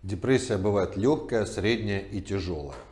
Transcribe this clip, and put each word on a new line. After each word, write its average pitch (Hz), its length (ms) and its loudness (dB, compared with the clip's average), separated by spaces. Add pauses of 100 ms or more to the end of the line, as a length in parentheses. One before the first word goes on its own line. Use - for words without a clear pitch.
Депрессия 117 540 2
бывает 95 400 2
легкая, 117 500 2
средняя 104 540 0
и 98 200 -6
тяжелая. 85 540 -4 (180)